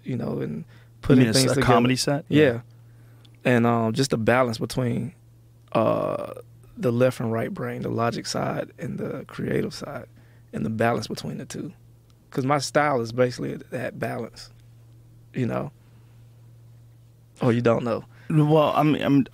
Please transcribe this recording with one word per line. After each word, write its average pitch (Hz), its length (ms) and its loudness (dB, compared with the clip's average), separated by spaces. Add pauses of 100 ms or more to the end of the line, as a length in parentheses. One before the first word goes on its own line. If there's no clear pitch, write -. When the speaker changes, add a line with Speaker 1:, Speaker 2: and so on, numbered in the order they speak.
Speaker 1:
you 127 140 -6
know, 135 240 -6
and - 180 -6
Speaker 2:
You - 60 -12 (380)
Speaker 1:
putting 127 180 6
Speaker 2:
mean 123 80 6
a - 20 0
s-, 120 60 2
Speaker 1:
things 131 160 4
Speaker 2:
a - 20 0
Speaker 1:
together. 123 180 2
Speaker 2:
comedy 120 220 4
set? 143 340 -2
Speaker 1:
Yeah. 135 340 4 (840)
And, 123 200 4
um, 117 280 2
just 135 180 0
the 123 80 0
balance 117 400 2
between, 120 560 -4 (560)
uh, - 640 0 (420)
the 156 160 -2
left 123 300 2
and 113 100 -2
right 113 220 -4
brain, 123 300 -8
the 120 80 -4
logic 117 360 -2
side - 520 -6
and 135 200 -10
the - 300 -8
creative - 460 -4
side, - 320 -14 (480)
and - 100 -6
the 110 60 -4
balance 117 360 0
between - 300 -8
the 139 80 -10
two. - 260 -12 (600)
'Cause 131 160 -4
my 143 120 2
style 139 440 0
is 113 100 -8
basically 127 440 -2 (140)
that 123 280 -8
balance, 120 500 -8 (840)
you 127 120 -2
know? 127 240 -4 (1700)
Oh, 127 100 2
you 117 100 2
don't 117 240 2
know. 113 200 -2 (260)
Speaker 2:
Well, 151 440 6
I'm, 151 200 4
I'm, 139 400 4